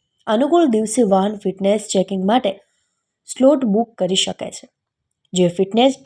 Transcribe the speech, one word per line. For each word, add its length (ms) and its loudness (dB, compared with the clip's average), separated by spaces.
અનુકૂળ 380 2
દિવસે 380 0
વાહન 320 0
ફિટનેસ 460 -2
ચેકિંગ 440 -4
માટે 340 -2
સ્લોટ 400 2
બુક 320 -2
કરી 180 -2
શકે 360 -4
છે, 180 -20
જે 140 2
ફિટનેસ 480 0